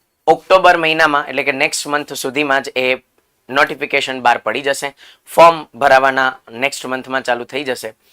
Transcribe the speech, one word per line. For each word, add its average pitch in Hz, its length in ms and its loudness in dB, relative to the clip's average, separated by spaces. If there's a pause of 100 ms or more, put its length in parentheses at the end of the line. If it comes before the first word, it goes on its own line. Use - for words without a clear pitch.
(260)
ઓક્ટોબર 180 500 4
મહિનામાં, 156 500 0
એટલે 135 160 -6
કે 135 100 -2
નેક્સ્ટ 147 340 -4
મંથ 147 260 -6
સુધીમાં 135 500 -2
જ 139 140 -12
એ 127 180 0 (560)
નોટિફિકેશન 139 680 -2
બહાર 120 180 2
પડી 113 220 -4
જશે. 139 360 -6 (300)
ફોર્મ 165 480 4
ભરાવાના 131 640 2 (120)
નેક્સ્ટ 131 360 -6
મંથમાં 127 360 -6
ચાલુ 120 220 -4
થઈ 135 200 -10
જશે 120 240 -8 (240)